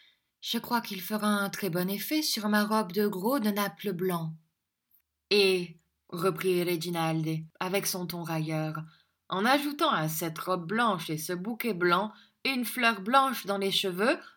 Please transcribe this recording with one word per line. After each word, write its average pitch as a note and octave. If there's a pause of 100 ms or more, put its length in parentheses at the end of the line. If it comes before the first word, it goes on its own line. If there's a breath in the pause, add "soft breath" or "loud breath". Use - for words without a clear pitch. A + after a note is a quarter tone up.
(400 soft breath)
je -
crois A#3
qu'il F#3+
fera G#3
un G3+
très G3
bon F3+
effet B3
sur G#3+
ma G#3
robe G#3+
de G#3
gros G3+
de G#3+
Naples G3+
blanc. » « E3+ (960)
Et », F#3+ (300)
reprit F#3
Reginald, D#3+ (160)
avec F#3+
son F3+
ton F3
railleur, « D#3 (460 loud breath)
en F#3+
ajoutant D4
à D#3+
cette D#3+
robe F3+
blanche G3+
et D#3
ce D#3+
bouquet G#3+
blanc, F3+ (320 loud breath)
une B3+
fleur A3+
blanche B3
dans G3
les G3
cheveux, G3 (180)